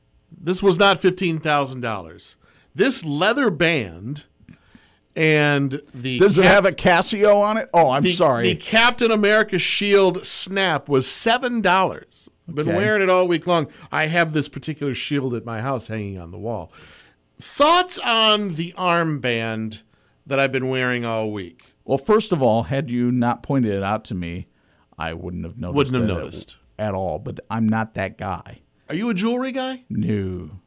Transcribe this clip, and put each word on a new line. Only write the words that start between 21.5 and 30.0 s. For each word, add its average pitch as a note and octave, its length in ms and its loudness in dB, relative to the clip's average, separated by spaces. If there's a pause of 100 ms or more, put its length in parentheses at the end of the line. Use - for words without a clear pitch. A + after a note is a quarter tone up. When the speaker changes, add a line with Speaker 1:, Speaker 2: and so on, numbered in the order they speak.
Speaker 2:
Well, C#3 140 0
first A3 340 2
of D#3 100 0
all, A2+ 220 4
had C3+ 260 -4
you B2 220 0
not A#2+ 320 0
pointed B2 300 0
it G2 100 -2
out G#2+ 220 -2
to - 100 -10
me, F2 320 -8 (500)
I D#2+ 160 -6
wouldn't F2 320 -10
have E2+ 120 -14
noticed - 180 -6
Speaker 1:
Wouldn't C3+ 200 0
have A#2+ 140 0
Speaker 2:
it - 20 -2
at, F2 60 -2
Speaker 1:
noticed. - 380 -12 (240)
Speaker 2:
at G#2+ 140 -4
all, F#2 260 -4
but - 200 -12 (100)
I'm A2+ 180 0
not A2 280 0
that G2 220 -6
guy. F#2+ 440 -10 (280)
Speaker 1:
Are D3+ 60 -8
you A3 140 -4
a A#3 40 0
jewelry A#3+ 380 -2
guy? C4 380 -8
Speaker 2:
No. F#2+ 600 -4 (180)